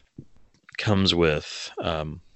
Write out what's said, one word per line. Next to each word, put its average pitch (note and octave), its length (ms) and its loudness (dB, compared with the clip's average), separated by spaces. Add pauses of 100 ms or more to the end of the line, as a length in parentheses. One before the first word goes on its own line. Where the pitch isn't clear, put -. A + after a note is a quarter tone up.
(760)
comes F#2+ 380 2
with, D#2 560 0 (100)
um, D#2+ 380 -4 (160)